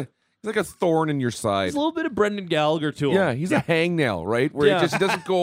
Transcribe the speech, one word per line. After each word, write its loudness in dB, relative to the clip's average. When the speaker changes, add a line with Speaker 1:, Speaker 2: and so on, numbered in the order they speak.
Speaker 1:
he's -12
like -4
a 2
thorn 0
in -2
your 0
side. 0
Speaker 2:
He's -2
a -2
little 0
bit -4
of -4
Brendan 0
Gallagher 0
to -2
him. 2
Speaker 1:
Yeah, 2
he's -4
Speaker 2:
Yeah. 2
Speaker 1:
a -4
hangnail, 0
right? 0
Where 4
Speaker 2:
Yeah. 4
Speaker 1:
it 2
just 0
doesn't -2
go 0